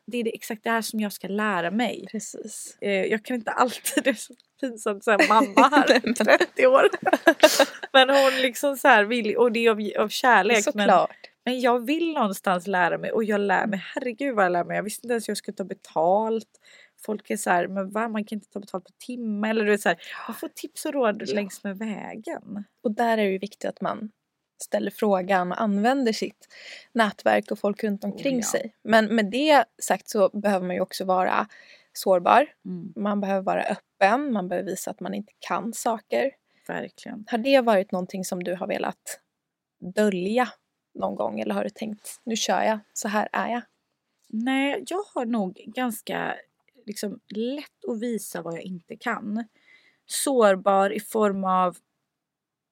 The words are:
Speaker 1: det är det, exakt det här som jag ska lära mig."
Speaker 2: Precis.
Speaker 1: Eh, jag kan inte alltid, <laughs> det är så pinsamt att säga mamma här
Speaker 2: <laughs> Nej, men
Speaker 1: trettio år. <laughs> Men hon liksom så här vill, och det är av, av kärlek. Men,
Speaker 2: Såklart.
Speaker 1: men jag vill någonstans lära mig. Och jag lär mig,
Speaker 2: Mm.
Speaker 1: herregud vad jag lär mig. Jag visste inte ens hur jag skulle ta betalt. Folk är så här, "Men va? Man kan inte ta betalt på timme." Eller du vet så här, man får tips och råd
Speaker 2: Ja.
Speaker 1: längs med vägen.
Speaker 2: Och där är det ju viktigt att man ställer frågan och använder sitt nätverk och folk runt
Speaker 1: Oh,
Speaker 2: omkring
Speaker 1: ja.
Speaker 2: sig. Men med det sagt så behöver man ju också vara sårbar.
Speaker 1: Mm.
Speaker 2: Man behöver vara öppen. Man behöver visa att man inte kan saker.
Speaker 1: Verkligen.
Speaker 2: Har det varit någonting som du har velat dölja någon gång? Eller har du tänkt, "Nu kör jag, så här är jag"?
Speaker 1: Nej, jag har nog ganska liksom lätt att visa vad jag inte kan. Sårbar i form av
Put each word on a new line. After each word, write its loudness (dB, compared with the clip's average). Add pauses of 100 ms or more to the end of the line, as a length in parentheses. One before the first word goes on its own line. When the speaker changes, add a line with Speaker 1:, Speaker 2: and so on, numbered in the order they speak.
Speaker 1:
det -8
är -2
det, -4
exakt -12
det -4
här 0
som -6
jag -4
ska -12
lära -2
mig." -4
Speaker 2:
Precis. -12
Speaker 1:
Eh, -2 (140)
jag -2
kan -4
inte -6
alltid, -2
<laughs> -2
det 2
är 0
så -10 (280)
pinsamt -4
att -16
säga 2 (120)
mamma 6
här 6
Speaker 2:
<laughs> 0
Nej, 6
men -2
Speaker 1:
trettio 4
år. 8 (580)
<laughs> 4
Men 8
hon 4
liksom 0
så 2
här 8
vill, 0
och 6
det 0
är 6
av, -2
av -2
kärlek. 4
Men, 0 (140)
Speaker 2:
Såklart. 4 (160)
Speaker 1:
men -2
jag 2
vill 0
någonstans -2
lära 2
mig. -6
Och 0
jag 0
lär 0
mig, -2
Speaker 2:
Mm. -4 (160)
Speaker 1:
herregud -4
vad 4
jag 2
lär 0
mig. -6
Jag -2
visste -10
inte -2
ens -4
hur -6
jag -4
skulle -12
ta -6
betalt. -2 (560)
Folk -8
är -4
så -4
här, 2
"Men -6
va? -4
Man -6
kan -10
inte -12
ta -12
betalt -10
på -20 (140)
timme." -6
Eller 0
du 2
vet 2
så 2
här, 0 (300)
man -10
får -10
tips -14
och -4
råd 0
Speaker 2:
Ja. -2
Speaker 1:
längs -6
med -8
vägen. -10 (200)
Speaker 2:
Och -2
där 0
är 2
det 0
ju -2
viktigt -10
att -10
man -6 (520)
ställer -4
frågan 0
och -4
använder 0
sitt -8 (440)
nätverk 0
och -6
folk -2
runt -4
Speaker 1:
Oh, -4
Speaker 2:
omkring -2
Speaker 1:
ja. -2
Speaker 2:
sig. -4
Men 4
med 2
det 4 (160)
sagt -2
så 4
behöver -2
man -4
ju -2
också -6
vara 0 (460)
sårbar. 4 (180)
Speaker 1:
Mm. -10
Speaker 2:
Man -2
behöver -2
vara 0
öppen. 0
Man -2
behöver -4
visa -8
att -14
man -8
inte -10
kan -6
saker. -2 (360)
Speaker 1:
Verkligen. -12
Speaker 2:
Har -2
det 4
varit 2
någonting -6
som -6
du -6
har -8
velat -6 (760)
dölja 0 (460)
någon -4
gång? -4
Eller -4
har -4
du -6
tänkt, -14
"Nu -6
kör 0
jag, 0 (140)
så -8
här -2
är -2
jag"? -6 (680)
Speaker 1:
Nej, -2
jag -6 (120)
har -4
nog -2 (120)
ganska -6 (500)
liksom -8 (100)
lätt -8
att -6
visa -6
vad -8
jag -10
inte -14
kan. -6 (640)
Sårbar 4
i -6
form 0
av 0 (960)